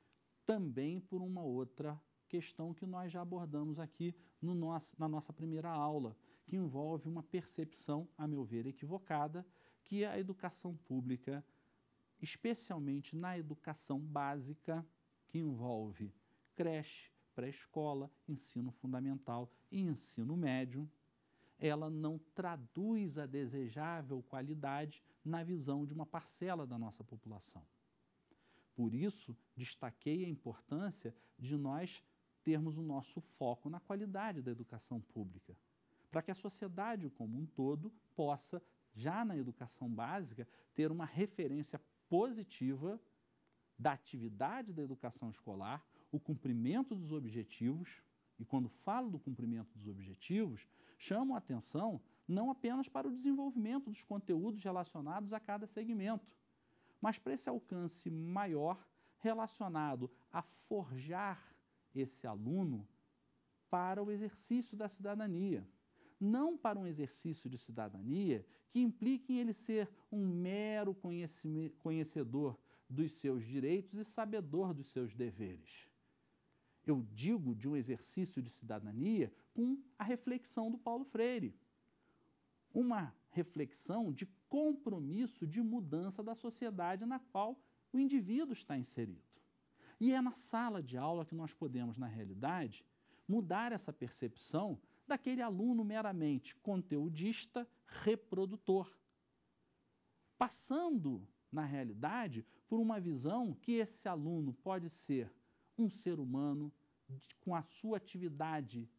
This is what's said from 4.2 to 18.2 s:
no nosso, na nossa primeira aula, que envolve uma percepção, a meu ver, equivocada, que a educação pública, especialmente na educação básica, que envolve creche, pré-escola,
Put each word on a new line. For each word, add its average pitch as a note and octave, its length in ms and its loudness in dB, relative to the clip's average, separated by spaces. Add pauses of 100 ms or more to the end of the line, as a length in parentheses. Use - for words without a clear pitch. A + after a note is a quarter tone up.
no F3 140 2
nosso, E3 420 -2
na D#3+ 100 2
nossa D#3 260 -2
primeira D#3+ 360 -4
aula, D3 460 2 (300)
que - 100 -2
envolve D#3 540 0
uma E3 120 -2
percepção, D#3+ 840 -2 (100)
a D3+ 80 -2
meu C#3+ 180 2
ver, A#2 220 -2
equivocada, D#3 800 -2 (380)
que G3+ 220 0
a G3+ 120 -2
educação F#3 580 -4
pública, C3 720 -2 (760)
especialmente D#3 960 -2
na F3+ 220 -2
educação D3+ 600 -4
básica, D3 880 -2 (400)
que - 100 -2
envolve A2+ 720 -2 (440)
creche, D#3+ 560 -2 (240)
pré-escola, C#3 760 -4 (180)